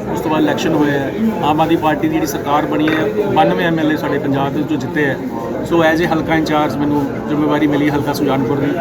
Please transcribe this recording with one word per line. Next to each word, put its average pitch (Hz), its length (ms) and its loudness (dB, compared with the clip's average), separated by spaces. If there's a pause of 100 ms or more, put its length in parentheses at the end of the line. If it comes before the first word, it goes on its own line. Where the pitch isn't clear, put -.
(140)
ਉਸ - 60 -2
ਤੋਂ 165 120 -2
ਬਾਅਦ 156 120 2
ਇਲੈਕਸ਼ਨ 151 300 2
ਹੋਇਆ 143 260 4
ਹੈ। - 140 -2 (300)
ਆਮ 151 180 2
ਆਦਮੀ 160 140 4
ਪਾਰਟੀ 156 320 0
ਦੀ 156 60 0
ਜਿਹੜੀ 156 140 0
ਸਰਕਾਰ - 380 -2
ਬਣੀ 151 220 0
ਹੈ, - 440 0
ਬਾਨਵੇਂ 175 340 2
ਐਮ 165 140 0
ਐਲ 151 120 0
ਏ 151 40 0
ਸਾਡੇ 147 240 -2
ਪੰਜਾਬ 139 320 -2
ਦੇ 143 60 -4
ਵਿੱਚੋਂ 151 200 -2
ਜਿੱਤੇ 135 280 -2
ਹੈ। 131 120 0 (520)
ਸੋ 170 140 2
as 160 200 2
a 160 100 0
ਹਲਕਾ 160 220 -2
ਇੰਚਾਰਜ 151 400 0
ਮੈਨੂੰ 147 300 0 (220)
ਜ਼ਿੰਮੇਵਾਰੀ 147 400 0
ਮਿਲੀ 147 220 2
ਹਲਕਾ 143 240 -2
ਸੁਜਾਨਪੁਰ 135 440 0
ਦੀ। 143 240 0